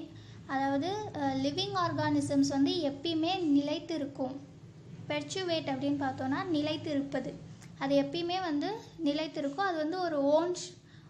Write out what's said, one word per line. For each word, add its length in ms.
அதாவது, 420
அஹ், 240
living 380
organisms 760
வந்து 240
எப்பயுமே 500
நிலைத்து 440
இருக்கும். 400
பெர்ச்சுவேட் 600
அப்படின்னு 300
பார்த்தோன்னா 480
நிலைத்து 420
இருப்பது, 420
அது 160
எப்பயுமே 460
வந்து 280
நிலைத்து 420
இருக்கும். 260
அது 120
வந்து 220
ஒரு 180
ஓன் 240
ஷ்-, 160